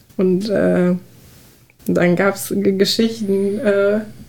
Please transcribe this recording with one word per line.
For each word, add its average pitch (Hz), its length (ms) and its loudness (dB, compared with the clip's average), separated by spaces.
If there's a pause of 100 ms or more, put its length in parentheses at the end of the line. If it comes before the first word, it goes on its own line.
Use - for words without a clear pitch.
(180)
Und, 185 320 0
äh, 180 440 2 (920)
dann 175 280 2
gab's 196 400 -2
G-, 196 180 0
Geschichten, 202 840 -2
äh, 202 400 0 (300)